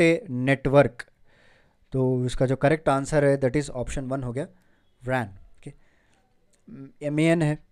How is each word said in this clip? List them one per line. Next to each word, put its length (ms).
a 180
network? 800
तो 340
इसका 200
जो 100
करेक्ट 320
आंसर 360
है 160
that 160
is 200
option 360
one 120
हो 80
गया, 140
wan। 220
ओके, 460
एम 140
ए 40
एन 180
है। 120